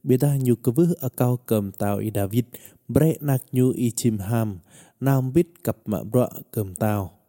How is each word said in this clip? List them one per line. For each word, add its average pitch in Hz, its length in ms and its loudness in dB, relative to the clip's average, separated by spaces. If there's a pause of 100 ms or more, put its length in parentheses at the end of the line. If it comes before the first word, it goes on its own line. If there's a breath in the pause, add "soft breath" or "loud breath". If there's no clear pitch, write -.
bê 127 140 2
ta 143 240 2
nhu 120 140 4
cơ - 160 -2
vứ 170 280 2
ở 127 100 -4
cao 123 360 0
cầm 101 260 0
tàu 101 260 -2
i 104 180 -4
David, 101 280 -2 (440 loud breath)
bre 147 340 2
nạc 135 300 0
nhu 127 180 2
i 120 220 0
chim 110 260 0
ham, 104 420 -2 (400 soft breath)
nam 131 340 0
bít 170 140 4 (160)
cặp - 220 -2
mạ 101 180 -4
bọa 117 260 2 (220)
cầm 98 240 -6
tàu. 104 360 -2 (180)